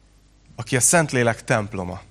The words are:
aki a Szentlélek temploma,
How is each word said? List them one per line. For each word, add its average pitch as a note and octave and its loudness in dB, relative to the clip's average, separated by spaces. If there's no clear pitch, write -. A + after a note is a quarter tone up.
aki B2 -4
a B2 2
Szentlélek C3 2
temploma, G2 -4